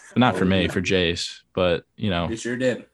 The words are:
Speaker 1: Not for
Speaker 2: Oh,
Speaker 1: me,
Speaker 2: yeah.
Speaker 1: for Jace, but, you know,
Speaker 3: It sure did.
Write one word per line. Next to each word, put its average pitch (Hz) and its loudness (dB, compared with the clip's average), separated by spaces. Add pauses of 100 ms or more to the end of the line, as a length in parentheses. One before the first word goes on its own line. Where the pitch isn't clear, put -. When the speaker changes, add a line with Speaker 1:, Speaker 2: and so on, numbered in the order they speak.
(160)
Speaker 1:
Not 120 4
for 95 0
Speaker 2:
Oh, 92 4
Speaker 1:
me, 95 2
Speaker 2:
yeah. 85 0
Speaker 1:
for 98 -2
Jace, 90 -2 (140)
but, 90 0 (120)
you 110 -4
know, 85 -2
Speaker 3:
It - -6
sure 120 -6
did. 120 -2